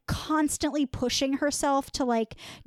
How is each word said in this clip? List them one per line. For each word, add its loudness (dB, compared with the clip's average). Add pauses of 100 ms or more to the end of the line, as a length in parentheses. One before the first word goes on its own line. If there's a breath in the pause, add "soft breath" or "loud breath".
constantly 0
pushing 0
herself 0
to, 0
like, 0 (320 loud breath)